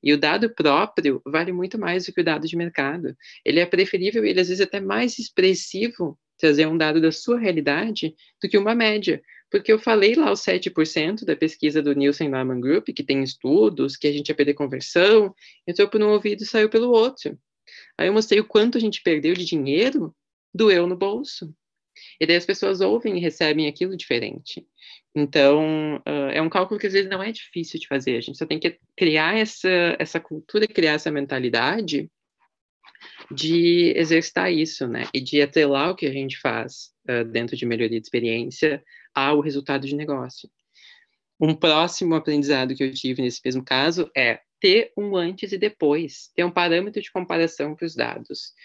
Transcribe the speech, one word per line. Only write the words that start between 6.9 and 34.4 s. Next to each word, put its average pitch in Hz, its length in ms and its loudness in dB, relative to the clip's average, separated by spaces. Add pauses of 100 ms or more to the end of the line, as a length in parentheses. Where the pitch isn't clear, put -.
da 160 120 4
sua 240 260 -2
realidade 165 800 -2 (260)
do 196 60 -4
que 202 100 2
uma 208 160 2
média. 214 480 0 (260)
Porque 202 220 0
eu 220 80 6
falei 220 380 4
lá 311 160 4
os 214 80 -2
sete 185 300 -2
por 156 140 2
cento 160 400 -2
da 156 120 0
pesquisa 151 440 0
do 143 140 0
Nielsen 143 340 0
Norman 131 300 -2
Group, 139 300 0
que - 160 -8
tem 135 180 0
estudos, 139 720 0
que 147 120 0
a 147 40 2
gente 147 160 -6
ia 147 60 -2
perder 147 200 2
conversão, 175 800 2 (360)
entrou 202 200 2
por 214 140 0
um 208 60 4
ouvido 208 340 0
e 208 40 -10
saiu 214 220 2
pelo 226 220 2
outro. 240 480 0 (580)
Aí 165 120 0
eu 196 40 2
mostrei 214 280 4
o 214 40 -2
quanto 214 320 2
a 233 40 2
gente 214 240 -2
perdeu 160 300 2
de 180 100 -4
dinheiro, 165 680 0 (400)
doeu 185 360 4
no 180 80 -4
bolso. 196 580 -6 (640)
E 160 80 0
daí 170 100 4
as 175 100 0
pessoas 196 340 -2
ouvem 202 380 0
e - 20 -2
recebem 156 480 0
aquilo 180 280 -4
diferente. - 680 -6 (480)
Então, 151 880 2
ah, 143 280 -4
é 156 100 0
um 165 60 0
cálculo 185 320 -2
que 208 80 -4
às 190 60 -4
vezes 196 140 2
não 190 140 -6
é 214 80 -6
difícil 170 480 -10
de - 80 -12
fazer. 131 300 -2
A 117 40 -2
gente - 180 -12
só 160 80 -6
tem 151 120 -4
que - 200 -4 (180)
criar 160 420 2
essa, 214 300 -2 (300)
essa 160 200 -4
cultura, 185 480 -4
criar 160 280 2
essa 151 160 -4
mentalidade 143 1000 -2 (1200)
de 170 680 2
exercitar 170 560 0